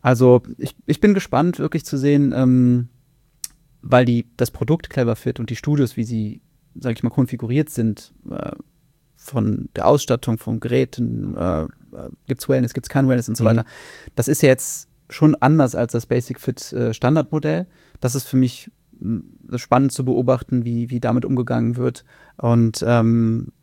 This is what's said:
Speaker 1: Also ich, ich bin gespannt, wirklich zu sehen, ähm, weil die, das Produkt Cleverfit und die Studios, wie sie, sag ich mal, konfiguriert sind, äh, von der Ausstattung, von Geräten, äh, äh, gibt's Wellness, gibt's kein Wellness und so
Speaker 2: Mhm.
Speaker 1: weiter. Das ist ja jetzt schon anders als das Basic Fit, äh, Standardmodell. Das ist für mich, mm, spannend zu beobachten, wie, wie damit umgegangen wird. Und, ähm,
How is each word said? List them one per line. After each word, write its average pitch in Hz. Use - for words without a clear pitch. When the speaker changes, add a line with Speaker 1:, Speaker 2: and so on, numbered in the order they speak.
Speaker 1:
Also 123
ich, -
ich -
bin 208
gespannt, 175
wirklich 156
zu -
sehen, 139
ähm, 123
weil 123
die, 117
das 120
Produkt 139
Cleverfit 117
und 113
die 117
Studios, 147
wie 120
sie, 110
sag 127
ich 113
mal, -
konfiguriert 127
sind, -
äh, -
von 110
der -
Ausstattung, 123
von 110
Geräten, 120
äh, 82
äh, 78
gibt's -
Wellness, 127
gibt's -
kein 131
Wellness 123
und 110
so 113
Speaker 2:
Mhm. 110
Speaker 1:
weiter. 117
Das -
ist 147
ja 147
jetzt -
schon 156
anders 135
als 117
das 117
Basic 123
Fit, -
äh, 117
Standardmodell. 156
Das 123
ist 135
für -
mich, 131
mm, 104
spannend 127
zu 135
beobachten, 123
wie, 117
wie 120
damit 120
umgegangen 120
wird. 123
Und, 117
ähm, 113